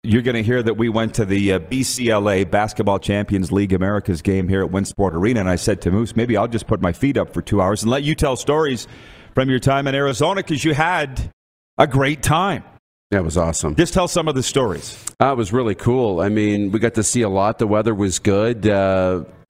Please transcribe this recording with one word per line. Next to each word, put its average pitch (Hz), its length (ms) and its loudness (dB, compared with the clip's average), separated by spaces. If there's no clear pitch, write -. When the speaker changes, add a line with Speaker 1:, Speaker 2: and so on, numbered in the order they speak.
Speaker 1:
you're 117 200 2
gonna 117 200 0
hear 120 200 0
that 110 120 0
we 113 160 0
went 110 240 -2
to 117 100 0
the, 98 300 2
uh, 92 40 2
B 123 240 -4
C 120 280 -2
L 104 180 2
A 98 160 2
Basketball 101 540 0
Champions 101 520 -2
League 98 220 0
Americas 95 480 -2
game 95 280 0
here 95 140 2
at 87 80 -4
Winsport 98 440 -2
Arena, 107 260 0
and 92 80 -2
I 90 80 2
said 92 260 -2
to 90 80 0
Moose, 104 240 0
"Maybe 117 220 2
I'll 107 120 2
just 117 180 -6
put - 160 0
my 90 100 2
feet 135 240 0
up 95 160 -2
for 87 80 -6
two 101 220 0
hours 98 200 0
and 110 80 0
let 143 120 0
you 151 120 0
tell 139 220 0
stories 143 500 -2
from 135 140 2
your 127 100 2
time 139 280 2
in 135 80 -2
Arizona, 143 480 0
'cause 151 220 -4
you 156 100 2
had 151 560 -2
a 135 80 6
great 139 360 0
time." 160 400 0
Speaker 2:
That 98 140 0
was 80 140 -2
awesome. 82 360 0
Speaker 1:
Just 165 200 2
tell 180 120 2
some 165 220 -2
of 147 60 0
the 127 80 -2
stories. 110 600 -2
Speaker 2:
Uh, 135 140 2
it 127 60 -4
was 104 120 -2
really 113 240 0
cool. 120 460 0
I 98 80 2
mean, 104 420 0
we 107 80 0
got 110 180 0
to 110 60 0
see 120 200 0
a 107 80 0
lot. 98 280 0
The 113 80 0
weather 107 280 2
was 98 240 -2
good. 107 500 0
Uh, 95 540 2